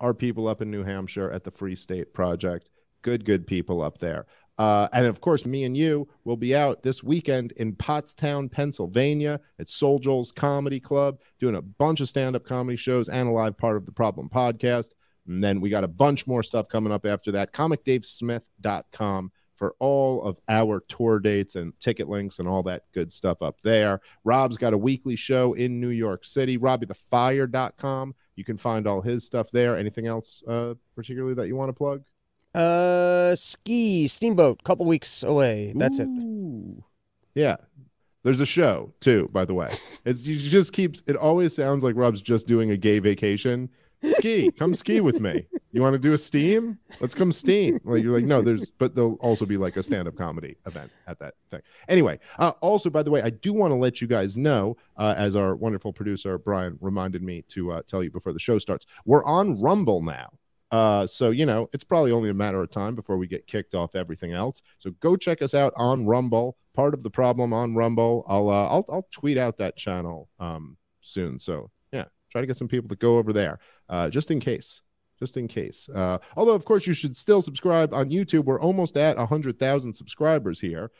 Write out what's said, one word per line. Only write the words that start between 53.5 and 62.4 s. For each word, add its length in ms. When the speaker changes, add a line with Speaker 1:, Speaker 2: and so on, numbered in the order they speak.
Speaker 1:
wanna 260
let 240
you 60
guys 300
know, 400
uh, 220
as 180
our 200
wonderful 360
producer, 460
Brian, 440
reminded 420
me 260
to, 220
uh, 160
tell 160
you 80
before 200
the 80
show 200
starts, 260
we're 200
on 340
Rumble 420
now. 280
Uh, 360
so, 240
you 140
know, 280
it's 100
probably 280
only 180
a 40
matter 280